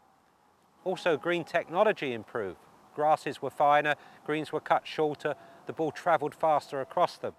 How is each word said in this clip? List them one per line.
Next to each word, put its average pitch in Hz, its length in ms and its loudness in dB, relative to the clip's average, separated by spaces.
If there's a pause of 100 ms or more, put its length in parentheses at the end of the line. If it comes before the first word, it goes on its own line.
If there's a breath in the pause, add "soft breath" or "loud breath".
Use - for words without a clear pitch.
(840)
Also, 175 320 0
green 170 260 -2
technology 165 720 0
improved. 104 460 -6 (360)
Grasses 147 480 0
were 131 80 -4
finer, 147 460 4 (280 loud breath)
greens 151 280 -4
were 151 80 -4
cut - 260 0
shorter, 151 480 -2 (320 loud breath)
the 131 60 -8
ball 156 180 -2
travelled 147 440 0
faster 143 460 0
across - 380 0
them. 110 200 -8